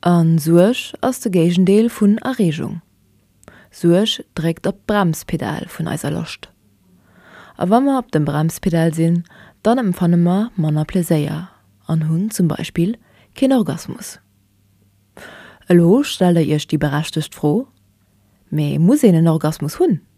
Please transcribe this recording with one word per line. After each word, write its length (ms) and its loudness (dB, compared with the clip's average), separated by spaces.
An 380 4
Suech 640 2
ass 180 -4
de 100 -4
Gegendeel 600 2
vun 340 2
Erregung. 560 -4
Suech 540 0
drégt 320 -4
op 200 -8
Bremspedal 840 -2
vun 200 -8
eiser 220 -6
Lust. 380 -8
A 100 -2
wann 160 2
ma 140 0
op 140 -8
dem 120 0
Bremspedal 720 -2
sinn, 300 0
dann 140 2
empfanne 400 0
ma 400 0
manner 300 -2
Pläséier. 640 -4
An 220 -2
hunn 220 -2
zum 180 0
Beispiel 480 -4
kein 180 2
Orgasmus. 680 -4
Elo 340 6
stellt 360 0
ihr 180 0
die 200 -4
überraschtest 580 -4
froh? 340 -2
Me 300 -2
muss 240 4
en 260 6
Orgasmus 500 -2
hunn? 220 0